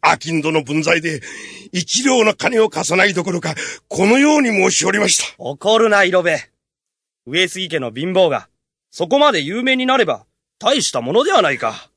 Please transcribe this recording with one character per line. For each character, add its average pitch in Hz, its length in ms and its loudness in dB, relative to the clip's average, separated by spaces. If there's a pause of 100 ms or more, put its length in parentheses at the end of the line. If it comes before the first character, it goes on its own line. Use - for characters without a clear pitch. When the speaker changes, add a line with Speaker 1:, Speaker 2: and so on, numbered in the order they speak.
Speaker 1:
商 156 140 4
人 160 340 -2
の 160 100 2
分 147 220 -4
際 165 180 2
で 156 200 -6 (500)
一 185 320 -4
両 262 220 4
の 214 100 2
金 240 240 -2
を 220 100 4
貸 165 180 -6
さ 170 100 0
な 190 80 4
い 202 80 0
ど 175 100 -2
こ 185 80 -6
ろ 175 80 -4
か、 160 160 -6 (320)
こ - 180 -2
の 233 140 4
よ 302 160 4
う 294 60 2
に 247 80 2
申 190 200 2
し 185 160 -2
お 185 60 0
り 202 80 0
ま 202 80 0
し 190 100 0
た。 - 200 -6
Speaker 2:
怒 165 420 0
る 226 100 4
な、 202 140 6
色 185 180 2
部。 170 80 0 (960)
上 165 220 0
杉 185 220 -8
家 156 100 -2
の 123 120 -6
貧 143 200 -6
乏 185 160 4
が、 127 220 -4 (420)
そ 175 160 -6
こ 247 100 2
ま 294 140 4
で 190 100 0
有 190 220 -6
名 262 140 0
に 254 80 -2
な 262 120 2
れ 240 80 4
ば、 123 200 -6 (340)
大 247 240 0
し - 80 -4
た 127 100 -4
も 123 120 -6
の 240 100 2
で 349 80 0
は 339 100 4
な 156 100 2
い 131 60 -4
か。 110 400 -6